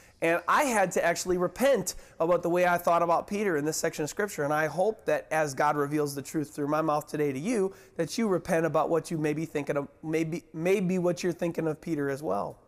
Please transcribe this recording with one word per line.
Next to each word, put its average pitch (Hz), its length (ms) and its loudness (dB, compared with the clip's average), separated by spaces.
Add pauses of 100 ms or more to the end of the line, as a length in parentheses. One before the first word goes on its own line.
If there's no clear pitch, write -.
(240)
And 165 240 2
I 214 160 6
had 247 300 2
to 185 120 2
actually 180 320 0
repent 190 560 0 (260)
about 165 220 2
the 170 80 0
way 180 160 2
I 175 140 4
thought 170 240 2
about 170 240 2
Peter 202 300 0
in 143 80 -2
this 156 120 -2
section 160 260 -4
of 143 60 -4
Scripture. 202 360 -4
And 147 80 0
I 156 120 2
hope 185 400 -2
that - 240 0
as 156 240 0
God 147 220 2
reveals 147 400 0
the 139 80 -8
truth 147 320 -6
through 143 140 -4
my 151 120 0
mouth 151 240 0
today 147 260 -2
to 131 60 -4
you, 190 340 0 (260)
that 160 200 -4
you 226 100 2
repent 170 380 2
about 156 240 2
what 160 220 0
you 165 80 -2
may 151 140 0
be 160 120 -4
thinking 147 320 -4
of, 143 120 -4 (120)
maybe, 160 420 -2 (100)
maybe 185 440 2
what 175 240 0
you're 175 120 0
thinking 170 340 -2
of 156 120 -2
Peter 147 300 -2
as 139 140 -4
well. 185 340 -4 (100)